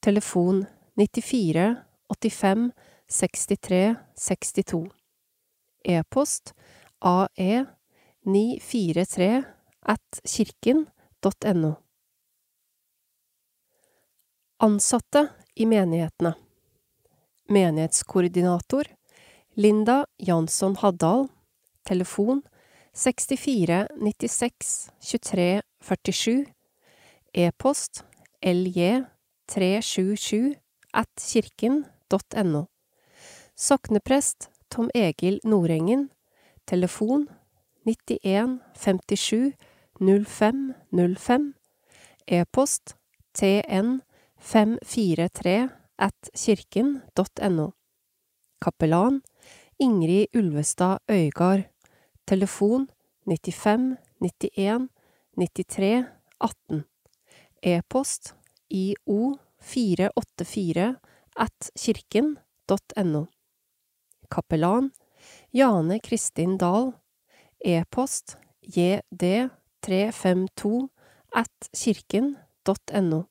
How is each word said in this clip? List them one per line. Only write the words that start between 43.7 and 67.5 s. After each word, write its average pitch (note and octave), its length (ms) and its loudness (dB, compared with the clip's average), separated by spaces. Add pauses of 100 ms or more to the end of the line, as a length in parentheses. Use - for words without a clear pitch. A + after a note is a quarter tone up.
fem A3 460 2
fire F3 460 0
tre A3+ 400 -2 (280)
at - 360 -4
kirken B3 680 -2 (140)
dot - 240 -2
N F#3 200 0
O. D#3 140 -4 (880)
Kapellan F3+ 600 0 (580)
Ingrid G3 540 2
Ulvestad F3+ 760 0
Øygard. F#3 600 2 (580)
Telefon G#3 600 0 (400)
nittifem G#3+ 680 -2 (220)
nittien A3 720 -4 (480)
nittitre G3 760 -2 (280)
atten. - 440 -6 (800)
E-post - 720 -2 (360)
I F#3+ 260 -2 (120)
O A#3+ 300 0 (200)
fire G3 580 -2
åtte - 300 -6
fire F#3+ 540 -2 (360)
at - 380 -6
kirken C4 640 -2 (320)
dot - 280 -4
N F3 200 0
O. D3+ 120 -2 (1040)
Kapellan F3+ 600 0 (640)
Jane G#3+ 460 2
Kristin F#3+ 580 -4
Dahl. G3+ 360 0 (720)